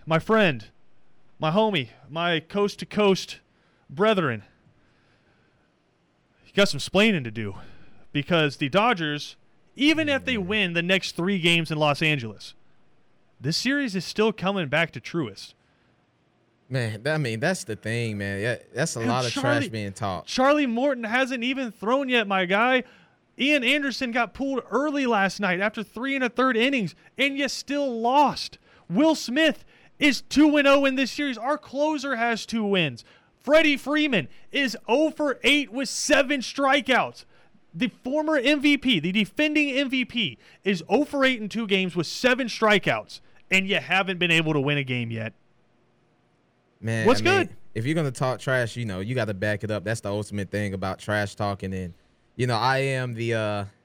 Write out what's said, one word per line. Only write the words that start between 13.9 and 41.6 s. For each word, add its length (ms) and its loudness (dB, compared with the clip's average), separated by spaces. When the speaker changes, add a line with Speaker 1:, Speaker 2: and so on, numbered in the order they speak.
Speaker 1:
is 100 -4
still 260 0
coming 360 -4
back 240 0
to 100 -12
Truist. 540 -8
Speaker 2:
Man, 320 -4
that, 140 -2
I 20 0
mean, 220 -2
that's 240 -2
the 120 -8
thing, 440 -4
man. 200 -4
Yeah, 180 -2
that's 240 -4
a 40 -6
Speaker 1:
Dude, 80 -2
Speaker 2:
lot 180 0
of 60 -2
Speaker 1:
Charlie, 300 0
Speaker 2:
trash 80 -4
being 240 -6
talked. 340 -6
Speaker 1:
Charlie 400 2
Morton 380 -2
hasn't 380 -2
even 280 -4
thrown 360 -2
yet, 200 2
my 180 2
guy. 380 2
Ian 240 2
Anderson 480 0
got 240 -2
pulled 340 -2
early 380 0
last 320 2
night 200 0
after 220 -2
three 320 -6
and 100 -2
a 60 2
third 260 2
innings, 380 0
and 180 0
you 140 -2
still 500 -4
lost. 600 2
Will 280 4
Smith 500 0
is 240 2
two 360 4
and 100 4
oh 180 6
in 100 2
this 160 -2
series. 260 -4
Our 200 -2
closer 600 -2
has 280 -2
two 180 -2
wins. 400 0
Freddie 360 6
Freeman 500 -2
is 260 -2
oh 220 4
for 340 -2
eight 300 2
with 160 -4
seven 520 0
strikeouts. 840 0
The 140 -2
former 340 0
M 240 2
V 160 4
P, 220 2
the 120 -2
defending 600 0
M 180 -2
V 160 -2
P, 320 -6
is 240 -2
oh 180 2
for 200 0
eight 160 0
in 80 -8
two 160 -4